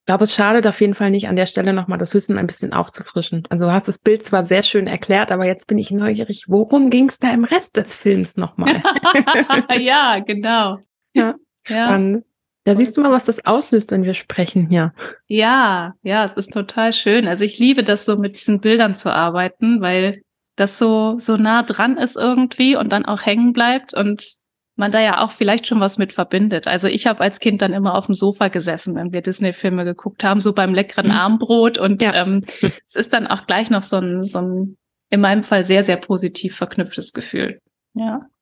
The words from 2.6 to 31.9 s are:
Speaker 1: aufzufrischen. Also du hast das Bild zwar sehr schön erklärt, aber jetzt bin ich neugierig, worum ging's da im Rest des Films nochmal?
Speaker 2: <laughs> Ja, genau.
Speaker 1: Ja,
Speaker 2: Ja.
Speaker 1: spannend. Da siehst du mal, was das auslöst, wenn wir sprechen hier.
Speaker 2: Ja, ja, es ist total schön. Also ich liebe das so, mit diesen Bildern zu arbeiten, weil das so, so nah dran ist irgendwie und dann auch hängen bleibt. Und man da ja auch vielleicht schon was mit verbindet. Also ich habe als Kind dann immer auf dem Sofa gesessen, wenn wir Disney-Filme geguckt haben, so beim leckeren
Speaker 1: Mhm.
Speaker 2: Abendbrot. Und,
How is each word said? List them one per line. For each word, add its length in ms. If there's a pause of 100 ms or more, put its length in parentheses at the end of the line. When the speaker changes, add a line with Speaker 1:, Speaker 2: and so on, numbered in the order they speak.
Speaker 1:
aufzufrischen. 760
Also 160
du 60
hast 160
das 100
Bild 260
zwar 180
sehr 200
schön 240
erklärt, 440
aber 140
jetzt 220
bin 120
ich 120
neugierig, 580
worum 400
ging's 300
da 120
im 140
Rest 320
des 180
Films 440
nochmal? 440
Speaker 2:
<laughs> 960
Ja, 420
genau. 580 (340)
Speaker 1:
Ja, 220 (340)
Speaker 2:
Ja. 160
Speaker 1:
spannend. 400 (400)
Da 100
siehst 220
du 60
mal, 100
was 140
das 200
auslöst, 440
wenn 120
wir 120
sprechen 540
hier. 240 (340)
Speaker 2:
Ja, 760
ja, 220
es 100
ist 180
total 400
schön. 360
Also 160
ich 140
liebe 260
das 200
so, 120
mit 220
diesen 220
Bildern 340
zu 180
arbeiten, 680
weil 420 (340)
das 220
so, 400
so 180
nah 260
dran 360
ist 180
irgendwie 600
und 160
dann 120
auch 200
hängen 280
bleibt. 420
Und 400 (440)
man 140
da 80
ja 220
auch 100
vielleicht 340
schon 140
was 180
mit 140
verbindet. 540
Also 220
ich 180
habe 140
als 200
Kind 220
dann 100
immer 220
auf 120
dem 80
Sofa 340
gesessen, 460
wenn 180
wir 100
Disney-Filme 640
geguckt 400
haben, 160
so 120
beim 220
leckeren 320
Speaker 1:
Mhm. 100
Speaker 2:
Abendbrot. 640
Und, 240